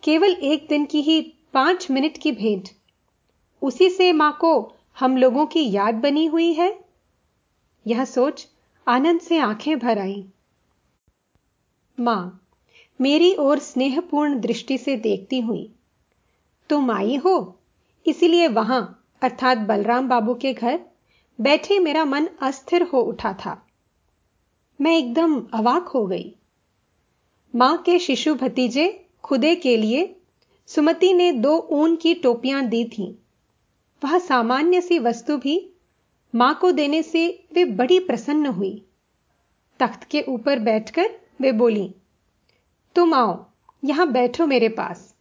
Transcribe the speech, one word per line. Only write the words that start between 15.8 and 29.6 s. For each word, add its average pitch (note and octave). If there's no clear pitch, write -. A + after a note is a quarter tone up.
"तुम C#4
आई G#3
हो, D#4
इसीलिए E4+
वहां A3+
अर्थात B3+
बलराम A3
बाबू A#3+
के C4
घर A#3+
बैठे D#4
मेरा D#4+
मन D4
अस्थिर C#4+
हो C#4
उठा A3
था।" -
मैं E4
एकदम D4
अवाक A#3+
हो A3
गई। -
मां C4
के F4
शिशु D4+
भतीजे B3+
खुदे D4
के B3+